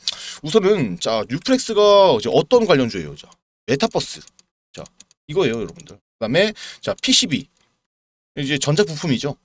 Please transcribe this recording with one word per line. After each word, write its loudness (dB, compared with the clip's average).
우선은 0
자, -2
뉴프렉스가 4
이제 -4
어떤 4
관련주예요? 0
자, -20
메타버스. -4
자, -18
이거예요, 0
여러분들. -14
그다음에 0
자, -4
피씨비. 0
이제 -4
전자부품이죠. -2